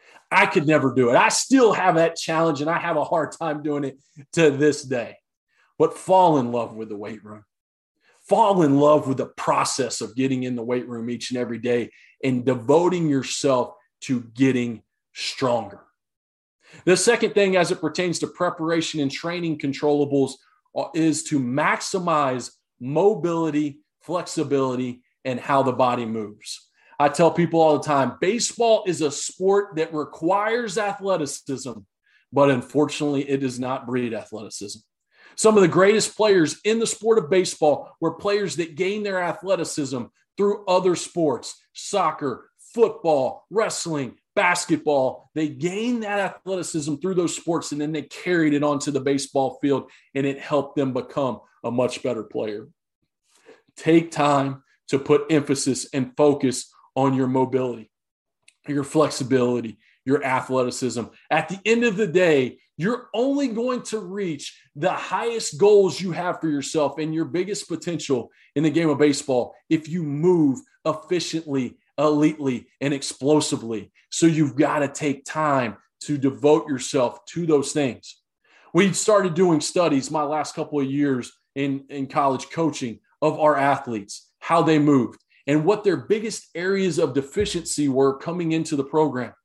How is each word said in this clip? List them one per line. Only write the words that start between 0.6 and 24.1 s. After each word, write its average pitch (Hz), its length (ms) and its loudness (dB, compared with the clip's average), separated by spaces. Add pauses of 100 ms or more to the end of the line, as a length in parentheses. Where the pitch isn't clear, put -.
never 135 260 4
do 120 160 4
it. 127 60 4
I 208 140 6
still 247 420 4
have 180 240 2
that 165 220 2
challenge 160 420 0
and 147 100 -4
I 165 100 0
have 170 180 -2
a 143 80 0
hard 151 260 -2
time 151 320 -6
doing 143 220 -4
it 135 120 -10 (360)
to 160 180 6
this 143 320 2
day. 123 340 -6 (600)
But 160 200 2
fall 175 420 4
in 120 120 -2
love 113 240 -6
with 110 140 -12
the 104 80 -10
weight 104 260 -14
room. 104 220 -20 (840)
Fall 196 360 4
in 139 160 4
love 147 280 6
with 131 100 -2
the 123 100 -4
process 139 760 -2
of 107 140 -10
getting 131 280 -2
in 127 120 -4
the 117 80 -6
weight 123 260 -4
room 117 200 -8
each 120 200 -8
and 127 80 -6
every 117 220 -6
day 120 320 -2 (300)
and 127 220 0
devoting 156 640 2
yourself 131 680 0 (260)
to 123 200 -2
getting 120 600 0 (320)
stronger. 117 720 -4 (1000)
The 180 140 4
second 220 380 2
thing 196 200 4
as 175 160 2
it 175 80 -4
pertains 160 400 -2
to 147 80 -4
preparation 165 720 -2
and 135 120 0
training 170 480 -6
controllables, 139 760 0 (420)
uh, - 180 -4
is 160 320 0
to 147 140 0
maximize 147 1120 -2 (300)
mobility, 156 1000 0 (220)
flexibility, 135 1000 -2 (220)